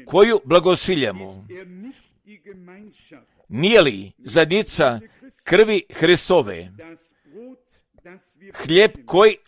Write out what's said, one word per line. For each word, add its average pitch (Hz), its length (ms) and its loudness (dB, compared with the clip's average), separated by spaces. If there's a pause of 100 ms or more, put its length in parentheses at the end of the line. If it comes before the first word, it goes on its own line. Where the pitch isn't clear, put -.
koju 208 400 2
blagosiljamo, 127 1000 -4 (2000)
nije 190 320 2
li 101 360 -4
zadnjica 151 840 -2 (440)
krvi 208 380 2 (120)
Hristove? 131 800 -2 (1800)
Hljeb 175 380 0 (140)
koji 202 320 2 (100)